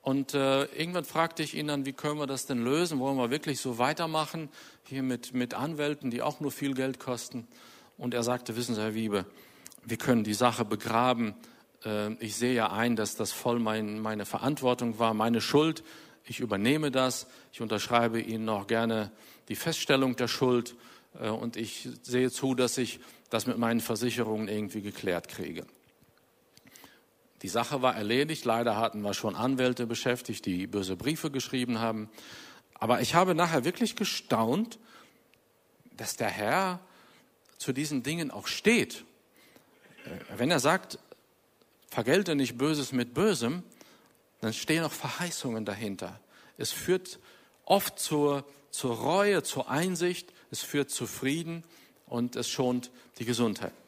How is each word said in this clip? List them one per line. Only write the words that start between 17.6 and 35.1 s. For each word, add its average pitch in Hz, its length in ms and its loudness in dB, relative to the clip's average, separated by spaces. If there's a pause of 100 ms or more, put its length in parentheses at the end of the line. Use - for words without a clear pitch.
unterschreibe 113 600 2
Ihnen 110 240 -2
noch 104 220 0
gerne 113 440 2 (360)
die 107 80 -4
Feststellung 135 600 2
der 123 120 0
Schuld. 123 480 2 (440)
Äh, 117 80 -4
und 113 300 -4
ich 113 320 -8 (100)
sehe 127 300 2
zu, 135 240 0
dass 123 240 2
ich 123 220 -2 (280)
das 110 180 0
mit 113 120 0
meinen 117 240 2
Versicherungen 110 680 -2
irgendwie 107 320 -4
geklärt 95 480 -4
kriege.“ 82 380 -8 (1800)
Die 98 60 -8
Sache 117 320 0
war 123 160 4
erledigt. 127 480 0
Leider 117 320 2
hatten 110 240 0
wir 104 140 -2
schon 104 200 -2
Anwälte 127 520 2
beschäftigt, 117 580 -2
die 92 220 -2
böse 95 280 -2
Briefe 147 360 -4
geschrieben 123 480 -2
haben. 110 320 -2 (640)
Aber - 260 4
ich - 140 0
habe 180 200 6
nachher 160 300 4
wirklich 202 320 0
gestaunt, 135 840 0 (1160)